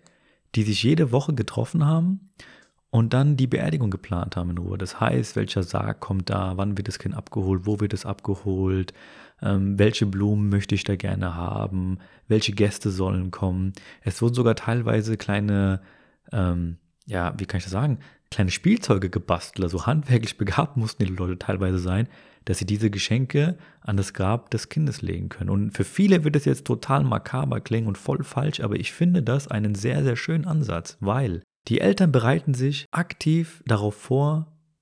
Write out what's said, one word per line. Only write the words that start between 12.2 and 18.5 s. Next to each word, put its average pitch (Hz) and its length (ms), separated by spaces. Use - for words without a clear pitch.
welche 107 240
Gäste 101 400
sollen 92 400
kommen. 95 400
Es - 200
wurden 120 120
sogar 117 200
teilweise 113 640
kleine, 101 640
ähm, 87 460
ja, 90 320
wie 92 80
kann 95 120
ich 87 60
das 90 80
sagen, 123 260
kleine 92 220